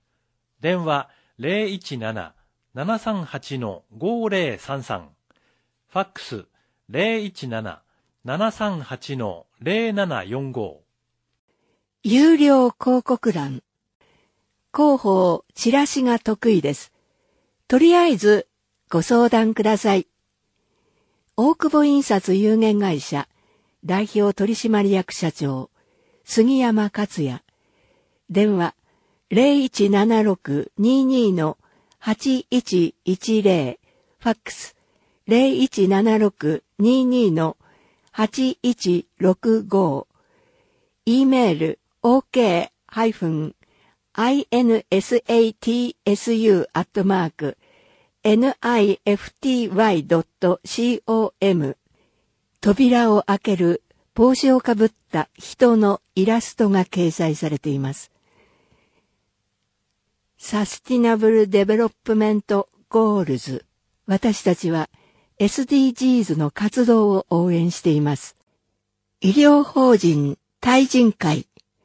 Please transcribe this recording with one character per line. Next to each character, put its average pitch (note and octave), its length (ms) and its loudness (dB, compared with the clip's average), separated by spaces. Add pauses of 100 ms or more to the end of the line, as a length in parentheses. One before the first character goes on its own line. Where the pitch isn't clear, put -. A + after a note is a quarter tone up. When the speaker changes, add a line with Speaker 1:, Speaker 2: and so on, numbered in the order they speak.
(600)
Speaker 1:
電 E3+ 240 -4
話、 C#3+ 240 -6 (280)
零 F#3+ 300 -6
一 F3 300 -12
七 A2 360 -10 (400)
七 F3+ 260 -6
三 G3 260 -6
八 C#3 340 -12
の G#2 240 -10 (140)
五 A3 320 -4
零 E3 280 -4
三 C3+ 260 -10
三。 E2+ 260 -10 (800)
フ F#3 100 -4
ァ - 40 -2
ッ - 20 -4
ク - 160 -20
ス、 G#2 240 -14 (420)
零 G#3 360 -4
一 F#3+ 240 -12
七 A2 340 -10 (420)
七 F#3 280 -4
三 G3 300 -8
八 C3 360 -12
の G2 280 -8 (140)
零 G#3+ 340 -4
七 E3+ 300 -4
四 C3 280 -8
五。 F2+ 320 -10 (1200)
Speaker 2:
有 C#4+ 340 4
料 C#4 340 4
広 B3+ 320 -2
告 A#3 280 -2
欄。 C#3 300 -6 (1120)
広 D4 300 2
報、 F#3 500 0
チ - 180 -2
ラ C#4+ 140 4
シ C#4 160 -4
が A#3+ 180 0
得 A3 300 -2
意 F#3+ 120 2
で C#3+ 120 -4
す。 - 180 -14 (800)
と B3+ 80 2
り E4+ 180 6
あ F4 120 4
え C#4+ 80 2
ず、 G3+ 320 2 (420)
ご E3 120 0
相 A#3+ 280 2
談 A3 240 2
く G#3+ 80 -4
だ G#3+ 160 2
さ G3 180 0
い。 F#3 120 -2 (1300)
大 C#4+ 180 2
久 D#4 140 -2
保 D4 140 2
印 C#4+ 180 2
刷 G3 320 0
有 G#3+ 240 2
限 G#3+ 220 2
会 F3+ 200 -2
社、 C#3+ 300 -8 (560)
代 G3+ 280 -2
表 G3+ 200 0
取 G#3 200 -2
締 G#3+ 360 0
役 F#3+ 240 -2
社 E3 180 -4
長、 C3+ 380 -6 (540)
杉 B3+ 360 2
山 G#3+ 300 0
克 G#3 340 -8
也。 C3 200 -8 (840)
電 G3+ 280 0
話、 E3+ 180 -4 (540)
零 C#4 340 2
一 G3+ 260 0
七 G#3+ 340 2
六 F3 540 -4
二 C4 280 2
二 B3 260 2
の D#3+ 260 -2 (420)
八 B3+ 500 -4
一 F3+ 460 -2 (100)
一 G#3+ 360 -2
零。 E3+ 380 0 (400)
フ A#3 100 -2
ァ A3 40 0
ッ - 100 -4
ク - 80 -16
ス、 - 240 -16 (520)
零 B3+ 280 2
一 B3 320 0
七 G#3+ 300 2
六 F3 460 -2 (160)
二 B3+ 260 2
二 B3 260 2
の D#3+ 240 -2 (560)
八 B3+ 520 -4
一 F#3+ 440 -2 (120)
六 G3+ 440 0
五。 F#3 440 -2 (1000)
E B3+ 220 2
メ B3 240 2
ー D3+ 80 -4
ル、 D#3+ 200 -4 (220)
オ C4 180 2
ー - 120 -8
ケ G3+ 280 2
ー - 100 -6 (180)
ハ A3+ 180 -4
イ A3 60 0
フ F3+ 160 -6
ン D#3 280 -6 (580)
ア A#3+ 180 -2
イ C#4+ 200 -2
エ B3 120 0
ヌ A3+ 280 2
エ F#3+ 80 2
ス A#3+ 180 -2
エ A#3 100 -2
ー A3+ 320 2
テ A3+ 120 -2
ィ A#3+ 180 -2
ー - 60 -14 (100)
エ G3+ 100 0
ス A#3 180 -4
ユ A3 280 2
ー - 120 -4
ア E3 80 -2
ッ - 100 -6
ト F#3+ 140 -2
マ F#3+ 200 0
ー D#3 40 -6
ク - 280 -10 (640)
エ G#3+ 120 2
ヌ C4 240 2
ア A#3 200 0
イ G3 260 2
エ G3+ 100 2
フ - 200 -12
テ - 120 -8
ィ A#3+ 240 -2
ー - 20 -8
ワ G#3+ 180 2
イ D#3+ 120 0
ド E3 180 0
ッ - 40 -6 (140)
ト F3+ 260 0
シ A#3+ 300 -2
ー - 120 -10
オ A3 200 0
ー - 120 -10
エ G3 140 2
ム。 C#3 240 -4 (800)
扉 A#3 540 2
を G#3 140 2
開 G3+ 120 0
け G3+ 160 -2
る E3+ 260 0 (320)
帽 B3 220 4
子 C4 160 2
を B3+ 80 4
か A#3+ 160 -2
ぶ G#3+ 100 2
っ A3 60 0 (200)
た D#3+ 240 -4
人 - 420 0
の G3+ 240 2 (140)
イ F#3+ 100 0
ラ A3+ 160 0
ス - 140 -12
ト G#3+ 140 0
が F#3+ 140 2
掲 F3 280 -2
載 D#3+ 240 -4
さ D#3+ 120 -8
れ D3 120 -4
て D3+ 100 -8
い C#3 100 -4
ま C3+ 140 -6
す。 - 180 -16 (2250)
サ G#3 280 -4
ス - 160 -12
テ B3+ 140 -4
ィ A#3+ 40 2
ナ A#3 160 2
ブ A3 160 2
ル A3 160 4
デ G3+ 160 2
ベ G#3+ 140 0
ロ A#3 80 2
ッ A3 60 -4 (120)
プ A3 120 -2
メ G#3+ 180 2
ン G#3 80 -2
ト G3+ 260 -2 (220)
ゴ G#3+ 320 2
ー E3 40 -2
ル C3+ 120 -2
ズ。 C3 280 -10 (400)
私 G3+ 380 -2
た F3+ 100 2
ち E3+ 160 -4
は D#3+ 200 -2 (480)
エ G3+ 100 0
ス C4 180 -2
デ C#4+ 120 0
ィ C4+ 140 4
ー - 20 -10
ジ B3+ 120 -4 (140)
ー G#3+ 60 0
ズ D#3 120 -4
の D3+ 140 -2
活 G#3+ 340 -2
動 A3 260 4
を F#3+ 180 0
応 F3 220 0
援 E3+ 200 0
し - 100 -12
て E3+ 100 0
い D3+ 100 2
ま D3 160 -2
す。 - 180 -16 (840)
医 F#3+ 100 2
療 D4 320 6
法 B3+ 320 2
人 D3 420 0 (220)
対 B3+ 280 2
人 A#3+ 260 4
会、 D3+ 340 -4 (380)